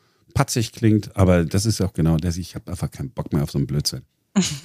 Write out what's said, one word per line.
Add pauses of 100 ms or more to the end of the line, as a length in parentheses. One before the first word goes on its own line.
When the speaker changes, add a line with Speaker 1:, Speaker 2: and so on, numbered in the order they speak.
(340)
Speaker 1:
patzig
klingt,
aber
das
ist
auch
genau
das.
Ich
hab
einfach
keinen
Bock
mehr
auf
so
einen
Blödsinn. (340)
Speaker 2:
<laughs> (240)